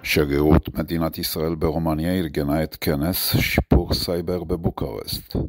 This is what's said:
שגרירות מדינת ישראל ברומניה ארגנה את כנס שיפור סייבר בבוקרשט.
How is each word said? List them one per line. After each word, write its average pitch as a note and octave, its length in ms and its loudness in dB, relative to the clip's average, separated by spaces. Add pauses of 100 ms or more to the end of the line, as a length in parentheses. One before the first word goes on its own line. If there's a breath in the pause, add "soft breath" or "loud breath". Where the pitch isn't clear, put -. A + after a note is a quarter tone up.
שגרירות D2+ 720 4
מדינת E2 400 -2
ישראל E2 380 -2
ברומניה D#2+ 580 0
ארגנה D2+ 500 0
את - 120 -6
כנס D#2+ 640 0
שיפור - 560 2
סייבר F2 500 -2
בבוקרשט. - 920 -6 (140)